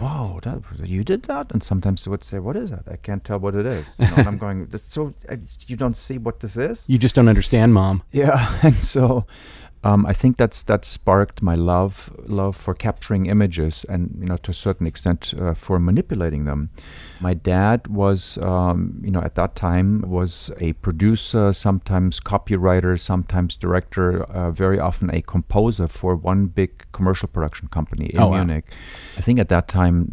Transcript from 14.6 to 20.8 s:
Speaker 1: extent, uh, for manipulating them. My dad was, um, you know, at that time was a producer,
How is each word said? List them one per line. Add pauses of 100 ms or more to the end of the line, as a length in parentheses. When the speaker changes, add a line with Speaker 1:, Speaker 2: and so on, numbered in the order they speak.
Speaker 1:
extent,
uh,
for
manipulating
them. (500)
My
dad
was,
um,
you
know,
at
that
time
was
a
producer,